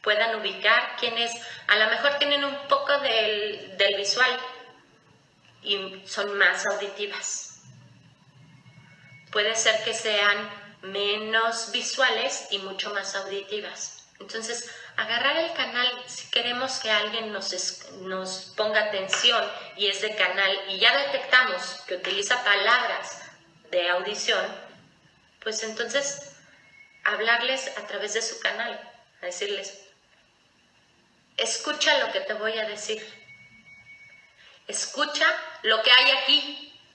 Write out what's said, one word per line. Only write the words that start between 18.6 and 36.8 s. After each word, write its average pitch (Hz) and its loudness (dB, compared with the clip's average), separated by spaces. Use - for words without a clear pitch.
atención 202 2
y 202 0
es 190 0
de 214 -2
canal, 190 2
y 190 -4
ya 233 6
detectamos 254 2
que 185 -4
utiliza 196 -2
palabras 214 2
de 175 2
audición, 196 0
pues 220 -4
entonces, 233 -4
hablarles 233 0
a 202 -12
través 202 -6
de 226 0
su - -6
canal, 214 -4
a 180 -8
decirles, - -6
"Escucha - 2
lo - 0
que - -2
te 214 -4
voy 220 -2
a 214 -2
decir. 214 -6
Escucha 294 0
lo 220 4
que 247 6
hay 262 10
aquí". 285 2